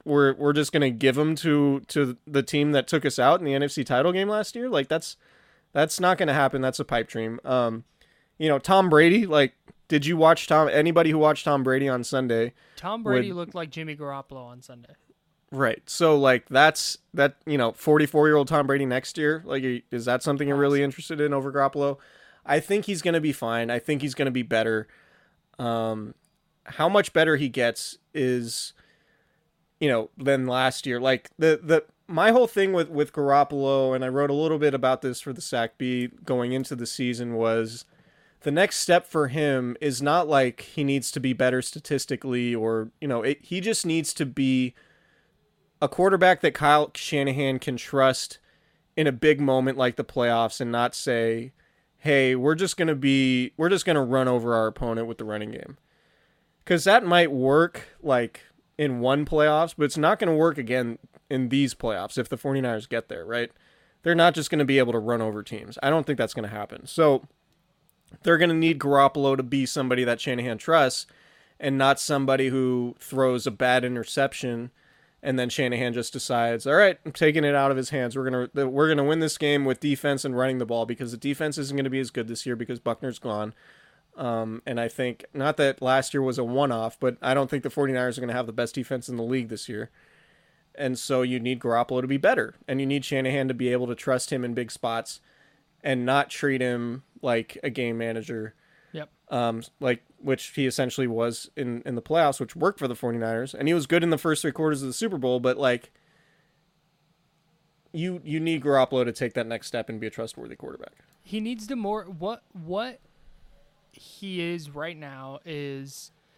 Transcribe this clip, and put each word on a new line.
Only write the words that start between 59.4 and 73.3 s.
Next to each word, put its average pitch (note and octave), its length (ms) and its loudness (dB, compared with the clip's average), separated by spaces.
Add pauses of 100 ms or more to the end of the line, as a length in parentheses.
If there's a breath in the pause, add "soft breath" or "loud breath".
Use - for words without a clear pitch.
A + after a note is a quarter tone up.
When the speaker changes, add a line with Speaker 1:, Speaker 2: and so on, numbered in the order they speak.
Speaker 1:
but D#3 80 0
it's C#3 120 -2
not D#3+ 200 2
gonna E3+ 180 0
work D#3 220 2
again A#2+ 400 -2 (320)
in C3 200 -2
these C3+ 260 2
playoffs G#2 420 -6
if A#2+ 120 -4
the - 80 -6
forty-niners B2+ 500 -4
get A#2 220 -6
there, E2+ 160 -12
right? A#2+ 260 -6 (520 soft breath)
They're E3+ 120 2
not E3+ 180 6
just D#3 160 -4
gonna D3+ 160 2
be C3+ 140 4
able A#2+ 140 2
to A#2 60 0
run A2+ 220 0
over G#2+ 220 -4
teams. - 400 -14
I C#3 60 2
don't D#3 160 2
think C#3+ 120 -2
that's A2+ 160 -2
gonna A2 140 -6
happen. G#2+ 400 -12
So D3+ 400 4 (960)
they're E3+ 140 4
gonna E3+ 160 4
need D#3+ 260 2
Garoppolo C#3 560 4
to C3+ 80 0
be B2+ 220 -2
somebody B2+ 400 0
that A#2+ 160 0
Shanahan B2 360 -4
trusts D3+ 480 2 (540 soft breath)
and C#3 180 -2
not C3+ 220 4
somebody C3+ 480 0
who B2+ 500 -2
throws B2+ 480 0